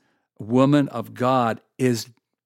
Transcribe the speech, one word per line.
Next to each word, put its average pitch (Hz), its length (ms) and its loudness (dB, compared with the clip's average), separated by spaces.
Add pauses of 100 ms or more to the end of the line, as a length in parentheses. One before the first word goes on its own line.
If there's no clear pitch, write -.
(400)
woman 135 500 2
of 113 240 -12
God 120 480 -2 (160)
is 123 320 -2 (360)